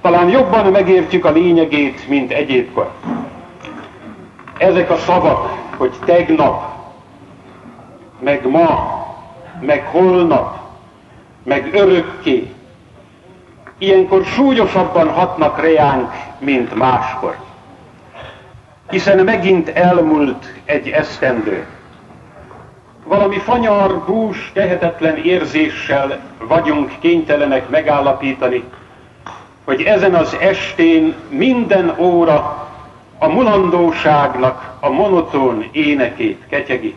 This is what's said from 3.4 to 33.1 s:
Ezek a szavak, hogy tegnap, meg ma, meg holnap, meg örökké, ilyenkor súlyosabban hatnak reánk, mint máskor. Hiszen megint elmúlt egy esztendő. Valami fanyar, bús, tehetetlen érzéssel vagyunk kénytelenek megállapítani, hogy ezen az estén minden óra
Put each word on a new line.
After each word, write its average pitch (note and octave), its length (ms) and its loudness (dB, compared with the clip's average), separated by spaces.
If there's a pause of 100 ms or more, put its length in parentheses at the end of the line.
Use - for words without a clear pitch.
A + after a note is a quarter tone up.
Ezek F3 320 2
a E3+ 60 2
szavak, - 800 -2
hogy B2+ 160 -2 (120)
tegnap, D#3 580 2 (1600)
meg C3 320 -2
ma, - 560 0 (540)
meg C#3 300 -2
holnap, F3 680 2 (840)
meg B2 300 -2
örökké, F3 800 0 (1300)
ilyenkor F#3+ 460 4
súlyosabban G3+ 840 2
hatnak D#3+ 520 -2
reánk, D3 500 2 (280)
mint C3+ 360 -2
máskor. A#2 640 -2 (1500)
Hiszen F#3+ 340 4
megint F#3+ 440 2
elmúlt D#3 840 0 (120)
egy C#3+ 240 -4
esztendő. A#2 800 -4 (1400)
Valami G3 340 0
fanyar, G3+ 680 0
bús, G#3+ 480 -4
tehetetlen E3+ 640 -2
érzéssel D3+ 1040 -2 (180)
vagyunk C#3 600 -2
kénytelenek D3 720 0
megállapítani, C3+ 920 -2 (1000)
hogy C3+ 180 -2
ezen F#3+ 320 2
az D#3+ 260 2
estén E3 720 2 (140)
minden G3 680 0
óra E3 680 0 (500)